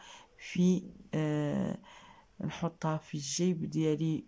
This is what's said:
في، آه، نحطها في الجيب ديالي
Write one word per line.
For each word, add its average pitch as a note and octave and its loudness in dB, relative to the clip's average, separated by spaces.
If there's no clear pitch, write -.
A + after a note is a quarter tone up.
في، F3+ 4
آه، D3+ 0
نحطها D#3 -2
في - -10
الجيب D#3+ 0
ديالي D#3 0